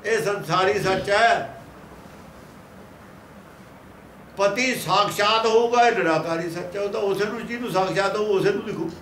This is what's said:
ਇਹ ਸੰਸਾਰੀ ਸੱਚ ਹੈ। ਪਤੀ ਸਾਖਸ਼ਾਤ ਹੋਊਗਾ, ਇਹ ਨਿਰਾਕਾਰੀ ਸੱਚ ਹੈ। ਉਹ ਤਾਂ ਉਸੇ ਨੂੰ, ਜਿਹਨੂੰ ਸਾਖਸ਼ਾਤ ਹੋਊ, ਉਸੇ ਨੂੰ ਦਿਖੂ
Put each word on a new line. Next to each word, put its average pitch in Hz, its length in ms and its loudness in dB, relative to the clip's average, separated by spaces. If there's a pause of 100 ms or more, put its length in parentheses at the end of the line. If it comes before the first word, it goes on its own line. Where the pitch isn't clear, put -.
ਇਹ 208 200 0
ਸੰਸਾਰੀ 190 580 0
ਸੱਚ 190 280 -2
ਹੈ। 226 440 2 (2750)
ਪਤੀ 226 380 0
ਸਾਖਸ਼ਾਤ 202 720 2
ਹੋਊਗਾ, 240 360 4
ਇਹ 226 140 4
ਨਿਰਾਕਾਰੀ 165 540 0
ਸੱਚ 175 260 -8
ਹੈ। 202 40 -4
ਉਹ 202 80 -2
ਤਾਂ 214 120 -4
ਉਸੇ 196 240 0
ਨੂੰ, 226 220 -6
ਜਿਹਨੂੰ 240 260 -6
ਸਾਖਸ਼ਾਤ 190 440 0
ਹੋਊ, 214 220 0
ਉਸੇ 180 140 2
ਨੂੰ 226 140 -4
ਦਿਖੂ 170 240 -6 (120)